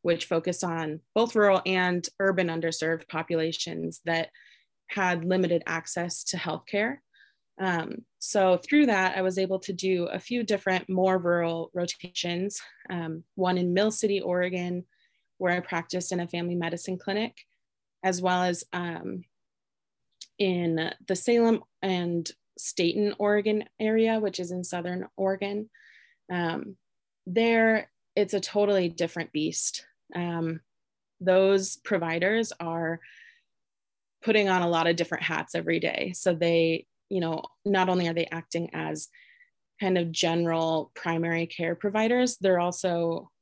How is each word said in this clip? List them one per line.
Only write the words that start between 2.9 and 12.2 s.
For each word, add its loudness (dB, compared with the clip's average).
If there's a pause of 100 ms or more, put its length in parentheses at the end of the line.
populations -4
that -2 (560)
had -2
limited 2
access -2
to -4
healthcare. -4 (640)
Um, -4 (140)
so 4
through 4
that, 2
I 0
was 0
able 0
to -6
do 0
a -4
few -4
different 0
more 4
rural 0
rotations, -4 (260)